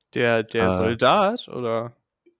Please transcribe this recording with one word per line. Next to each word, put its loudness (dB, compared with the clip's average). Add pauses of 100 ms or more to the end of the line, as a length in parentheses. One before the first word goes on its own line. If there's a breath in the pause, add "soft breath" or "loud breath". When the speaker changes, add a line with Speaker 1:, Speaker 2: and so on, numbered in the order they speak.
(140)
Speaker 1:
Der, 0
der 0
Speaker 2:
Äh, 0
Speaker 1:
Soldat, 2
oder? -6 (440)